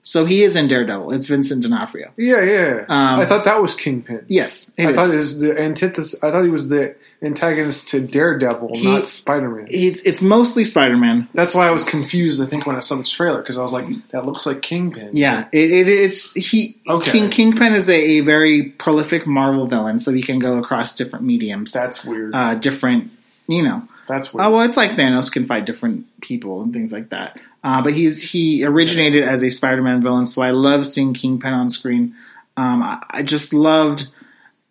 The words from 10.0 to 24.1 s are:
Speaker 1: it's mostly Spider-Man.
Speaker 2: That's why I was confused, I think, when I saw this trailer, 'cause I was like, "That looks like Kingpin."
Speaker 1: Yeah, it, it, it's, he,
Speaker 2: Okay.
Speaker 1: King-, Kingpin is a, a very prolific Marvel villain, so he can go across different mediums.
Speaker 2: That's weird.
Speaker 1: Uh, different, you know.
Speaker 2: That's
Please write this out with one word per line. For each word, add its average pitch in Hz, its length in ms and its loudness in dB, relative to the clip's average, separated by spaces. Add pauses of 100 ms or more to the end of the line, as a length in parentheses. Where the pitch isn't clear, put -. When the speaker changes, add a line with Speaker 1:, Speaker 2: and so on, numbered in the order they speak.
Speaker 1:
it's 180 180 2
mostly 226 440 4
Spider-Man. 120 680 2
Speaker 2:
That's 175 220 0
why 180 140 4
I - 20 4
was 165 140 0
confused, 151 580 -2
I 131 40 -2
think, 147 200 -6
when 135 100 -4
I 123 40 -6
saw 139 160 -4
this 131 120 -6
trailer, 160 340 -2
'cause 123 140 -8
I 127 60 -4
was 123 100 -4
like, 123 140 -6 (240)
"That 127 160 -6
looks - 180 -8
like 135 160 -4
Kingpin." 160 560 -6
Speaker 1:
Yeah, 127 360 0
it, 160 180 4
it, 185 180 4
it's, 196 460 2
he, 220 420 -2 (100)
Speaker 2:
Okay. - 240 0
Speaker 1:
King-, 214 200 2
Kingpin 226 420 4
is 196 160 2
a, 180 60 6
a 156 260 4
very 151 520 4
prolific 156 540 0
Marvel 135 400 0
villain, 113 340 -2
so 139 120 -2
he 127 100 0
can 131 160 -2
go 123 200 0
across 117 360 -4
different 123 300 -8
mediums. 110 480 -2
Speaker 2:
That's 123 320 -6
weird. 110 300 -8
Speaker 1:
Uh, 117 220 0
different, 123 540 -2 (380)
you 165 140 0
know. 120 260 -4 (180)
Speaker 2:
That's 139 280 -8